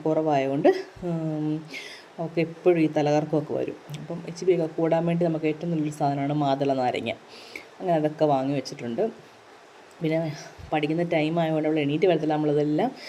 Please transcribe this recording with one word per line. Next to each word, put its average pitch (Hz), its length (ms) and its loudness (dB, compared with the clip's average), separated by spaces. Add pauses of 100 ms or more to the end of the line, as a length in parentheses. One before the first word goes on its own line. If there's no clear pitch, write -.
കുറവായതുകൊണ്ട്, 151 640 2 (400)
ഉം, 156 460 -2 (640)
അവൾക്ക് 165 280 -2
എപ്പോഴും 170 400 4
ഈ - 100 -2
തലകറക്കമൊക്കെ 151 640 2
വരും. 131 200 -4 (220)
അപ്പം 165 180 -10 (100)
എച്ച് 170 160 -10
ബി 180 120 6
ഒക്കെ 165 100 0 (140)
കൂടാൻ 165 260 2
വേണ്ടി 170 180 2
നമുക്ക് 160 280 0
ഏറ്റവും 170 180 -6
നല്ലൊരു 151 300 -2
സാധനമാണ് 143 320 0
മാതള 139 400 2 (100)
നാരങ്ങ. 113 280 -2 (680)
അങ്ങനെ 180 220 0
അതൊക്കെ 151 240 0 (100)
വാങ്ങി 135 240 0
വെച്ചിട്ടുണ്ട്. 135 460 -4 (960)
പിന്നെ 160 340 0 (360)
പഠിക്കുന്ന 156 300 0 (120)
ടൈം 156 260 2
ആയതുകൊണ്ട് 156 280 0
അവൾ 156 160 2
എണീറ്റ് 156 260 2
വരത്തില്ല. 156 260 2
നമ്മളതെല്ലാം 151 540 0 (180)